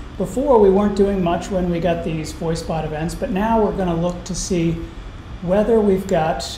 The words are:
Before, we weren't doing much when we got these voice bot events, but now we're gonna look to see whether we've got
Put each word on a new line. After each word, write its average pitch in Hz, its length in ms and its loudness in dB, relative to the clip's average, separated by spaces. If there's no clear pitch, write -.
Before, 247 440 2
we 196 100 8
weren't 202 260 4
doing 196 280 2
much 175 260 -2
when 180 200 0
we 170 100 0
got 165 240 0
these 160 260 -4
voice 165 320 -4
bot 160 220 -4
events, 156 320 -4
but - 140 -4
now 220 300 2
we're 180 160 2
gonna 175 200 0
look 175 280 -2
to 180 100 -8
see 165 420 0
whether 214 380 2
we've 196 260 2
got 165 520 -2